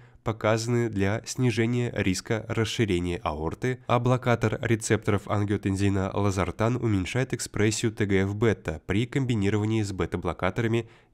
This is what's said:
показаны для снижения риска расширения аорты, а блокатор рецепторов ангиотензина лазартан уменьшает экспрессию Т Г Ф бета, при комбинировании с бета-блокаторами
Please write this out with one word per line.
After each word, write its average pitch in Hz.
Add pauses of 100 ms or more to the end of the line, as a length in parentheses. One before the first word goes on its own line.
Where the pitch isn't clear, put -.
(220)
показаны 113
для 101
снижения 120
риска 101
расширения 101
аорты, 82
а 120
блокатор 120
рецепторов 110
ангиотензина 98
лазартан 101
уменьшает 113
экспрессию 110
Т 113
Г 98
Ф 98
бета, 104
при 104
комбинировании 110
с 101
бета-блокаторами 92 (240)